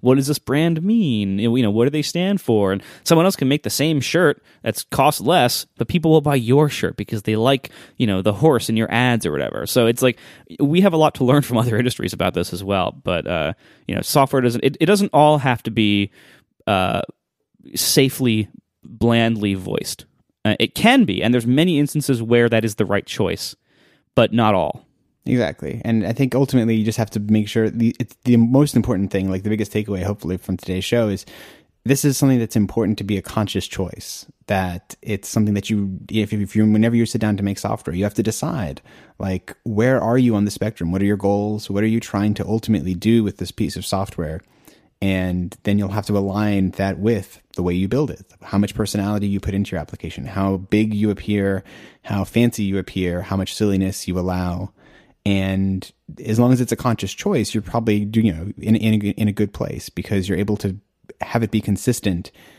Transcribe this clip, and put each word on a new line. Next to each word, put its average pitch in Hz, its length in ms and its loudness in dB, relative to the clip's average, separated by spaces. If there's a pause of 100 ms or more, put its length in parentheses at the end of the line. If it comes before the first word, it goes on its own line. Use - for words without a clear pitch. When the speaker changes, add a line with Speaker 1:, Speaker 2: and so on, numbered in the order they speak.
Speaker 1:
what 127 140 6
does 135 120 2
this 147 100 -2
brand 160 460 0
mean? 120 560 0
You 117 100 0
know, 117 60 2
you 131 80 2
know, 104 80 2
what 113 140 2
do 143 40 2
they 151 140 -2
stand 185 380 -2
for? 101 320 2
And 98 100 -4 (220)
someone 165 200 4
else 190 100 2
can 131 120 -2
make 147 160 0
the - 80 -6
same 151 280 0
shirt 165 440 0 (180)
that's - 220 -6
cost - 360 0
less, 127 460 2 (120)
but 113 100 -4
people 160 240 0
will 156 100 6
buy 143 140 0
your 135 340 2
shirt - 260 -4
because 107 280 -6
they 110 120 0
like, 127 360 2 (240)
you 127 100 0
know, 98 160 0
the 101 120 2
horse 127 360 2
in 113 80 0
your 113 140 -2
ads 120 340 2
or 78 60 -2
whatever. 62 340 -4
So 117 220 4
it's 120 160 2
like, 127 160 2 (400)
we 147 220 4
have 196 120 4
a 160 40 2
lot 156 180 4
to - 80 -2
learn 135 180 4
from 123 160 -2
other 113 200 0
industries 120 360 -2
about 92 220 -2
this 87 180 -2
as 92 100 -8
well. 95 280 0 (120)
But, 87 220 -2
uh, 82 280 -2 (340)
you 117 80 -6
know, - 60 -4
software 135 420 2
doesn't, 120 200 0
it, 135 160 0
it 165 60 4
doesn't 196 260 2
all 151 280 6
have 123 240 0
to 113 80 -4
be, 101 400 2 (560)
uh, 92 340 0 (760)
safely 127 720 0 (400)
blandly 113 640 0
voiced. - 520 -6 (400)
Uh, 110 140 2
it - 160 0
can 247 280 6
be, 101 180 0
and 117 120 2
there's 117 140 0
many 151 300 2
instances 139 440 0
where 120 260 4
that 113 160 2
is 107 120 -4
the 104 100 -2
right 101 200 -2
choice, - 500 -4 (600)
but 117 180 4
not 107 220 4
all. 80 300 -2 (400)
Speaker 2:
Exactly. 104 580 -2
And 110 240 0
I 120 60 -4
think 135 200 0
ultimately 123 420 2
you 107 100 2
just 110 120 -2
have 110 140 -2
to 107 80 -4
make 104 300 2
sure 110 200 0
the, 117 300 0
it's, - 240 -8
the 120 140 4
most 127 380 4
important 101 360 0
thing, 95 180 -2
like, 95 140 -4
the 104 60 -4
biggest 107 240 -2
takeaway, 104 300 -4
hopefully, 95 340 -4
from 95 180 -6
today's 92 300 -6
show 117 240 2
is 98 160 -4 (580)
this 135 220 0
is 139 120 2
something 131 220 4
that's 113 160 -4
important 104 420 0
to 104 60 -8
be 101 140 -2
a 95 40 -4
conscious - 460 -4
choice, - 580 -10 (220)
that 92 540 -4
it's 101 260 -6
something 107 260 0
that 101 160 -4
you, 101 300 -2 (100)
if, 104 220 -2
if 104 240 -4
you, 107 100 4
whenever 110 300 4
you 117 100 2
sit 110 140 -4
down 107 160 0
to 101 80 -4
make 98 160 -2
software, 107 360 -6
you 98 100 0
have 104 80 -4
to 110 100 -2
decide, 110 580 -4 (380)
like, 95 440 -6
where 117 380 2
are 117 160 2
you 123 180 4
on 101 100 2
the 104 60 -2
spectrum? 92 420 -4
What 95 80 0
are 101 40 2
your 101 120 2
goals? 101 520 -2
What 101 140 0
are 110 40 2
you 113 120 0
trying 104 360 -2
to - 120 -6
ultimately 95 480 -2
do 113 260 4
with 101 160 -4
this 95 140 -8
piece 82 240 -6
of 87 100 -10
software? 85 560 -6 (600)
And 92 640 -2
then 104 140 2
you'll 101 120 -2
have 101 180 -4
to 104 100 0
align 98 540 0
that 98 260 -4
with 104 440 -2 (140)
the 90 60 -4
way 90 120 0
you 95 140 0
build 131 220 -2
it. - 160 -16 (160)
How - 160 -4
much 104 160 0
personality 104 540 -2
you 98 120 -2
put 98 140 -4
into 98 220 -4
your 80 60 -4
application, - 440 -12
how 98 320 -2
big 107 360 0
you 104 180 2
appear, 98 520 -2 (400)
how 101 200 -4
fancy 113 400 2
you 98 160 0
appear, 90 420 -4
how 95 160 -4
much 95 160 -4
silliness 95 540 0
you 90 100 -2
allow. 90 560 -4 (500)
And 95 680 0 (340)
as 113 140 0
long 123 120 6
as 127 100 4
it's 120 100 -2
a 117 60 0
conscious 117 360 -2
choice, 156 400 -2
you're 110 80 -2
probably, 104 520 0
you 110 200 4
know, 87 240 -8
in, 110 180 2
in, 107 260 2
in 104 260 -2
a 101 60 0
good 101 200 -2
place - 360 -8
because 92 380 -4
you're 90 100 0
able 104 200 -2
to 98 200 -6 (440)
have 117 220 -2
it 107 80 -4
be 110 100 0
consistent 98 720 -2 (280)